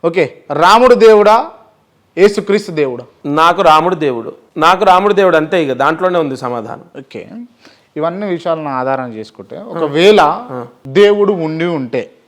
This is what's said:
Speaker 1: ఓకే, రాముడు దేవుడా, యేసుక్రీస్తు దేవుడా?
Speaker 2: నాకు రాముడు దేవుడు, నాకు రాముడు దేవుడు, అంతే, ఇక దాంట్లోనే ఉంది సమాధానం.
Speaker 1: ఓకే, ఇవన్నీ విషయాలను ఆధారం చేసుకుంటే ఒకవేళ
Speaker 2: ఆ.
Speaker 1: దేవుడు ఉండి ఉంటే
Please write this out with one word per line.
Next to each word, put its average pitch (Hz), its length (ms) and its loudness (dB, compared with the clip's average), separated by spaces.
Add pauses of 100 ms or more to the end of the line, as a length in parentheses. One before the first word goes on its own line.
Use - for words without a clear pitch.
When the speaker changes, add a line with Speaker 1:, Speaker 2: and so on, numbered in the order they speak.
Speaker 1:
ఓకే, 170 180 0 (280)
రాముడు 214 420 4
దేవుడా, 214 420 6 (800)
యేసుక్రీస్తు 208 640 0
దేవుడా? 123 240 -4 (220)
Speaker 2:
నాకు 160 360 0
రాముడు 165 320 4
దేవుడు, 131 380 -6 (240)
నాకు 175 280 2
రాముడు 190 360 2
దేవుడు, 185 160 2
అంతే, 156 280 -2
ఇక 135 80 -4
దాంట్లోనే 160 460 -2
ఉంది 143 180 -4
సమాధానం. 120 480 -10 (160)
Speaker 1:
ఓకే, - 280 -18 (680)
ఇవన్నీ 170 300 -6
విషయాలను 160 440 -6 (100)
ఆధారం 127 340 -6
చేసుకుంటే 107 440 -16
ఒకవేళ 175 640 0
Speaker 2:
ఆ. 151 420 -4 (220)
Speaker 1:
దేవుడు 202 460 2
ఉండి 160 320 -4
ఉంటే 135 460 -6 (180)